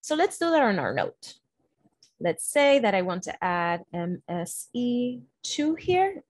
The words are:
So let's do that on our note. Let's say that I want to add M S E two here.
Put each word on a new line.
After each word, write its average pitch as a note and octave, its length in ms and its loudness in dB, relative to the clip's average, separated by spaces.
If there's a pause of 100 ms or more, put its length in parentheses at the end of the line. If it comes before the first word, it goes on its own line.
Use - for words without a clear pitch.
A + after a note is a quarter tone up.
So - 140 -4
let's E4 240 0
do E4+ 140 0
that D#4 100 4
on G#3 160 2
our A#2+ 160 -2
note. - 400 -6 (840)
Let's E3+ 260 -2
say C#4 320 4
that G#3+ 160 2
I F#3 80 2
want F#3 220 -4
to - 200 -8
add F3 380 0 (100)
M F3 360 -4
S F3 440 -8
E B3 500 -2 (200)
two D4+ 320 -2
here. F#4 560 0